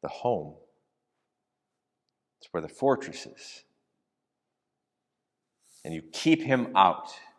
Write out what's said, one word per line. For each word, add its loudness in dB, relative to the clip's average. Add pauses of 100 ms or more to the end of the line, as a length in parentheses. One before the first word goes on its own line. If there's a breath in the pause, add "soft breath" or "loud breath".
the -8
home, -4 (1900)
it's -20
where -2
the -8
fortress -2
is. -20 (2250)
And -8
you -6
keep 2
him 2
out. 4 (280)